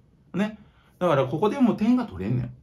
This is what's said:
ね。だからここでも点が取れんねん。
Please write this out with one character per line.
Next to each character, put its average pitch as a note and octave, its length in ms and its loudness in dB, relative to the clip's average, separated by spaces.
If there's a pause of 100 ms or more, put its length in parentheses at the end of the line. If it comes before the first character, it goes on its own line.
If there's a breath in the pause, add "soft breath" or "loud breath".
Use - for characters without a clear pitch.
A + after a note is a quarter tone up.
(340)
ね。 G#3+ 240 -4 (400 soft breath)
だ F3+ 100 0
か D#3 80 2
ら C3+ 100 2
こ D3+ 140 -4
こ G#3 100 2
で C#4+ 100 -2
も A#3 160 4
点 A#3 200 2
が A#3+ 100 0
取 F#2 200 -8
れ G#2+ 40 -2
ん B2 80 0
ね B2 60 -2
ん。 - 200 -10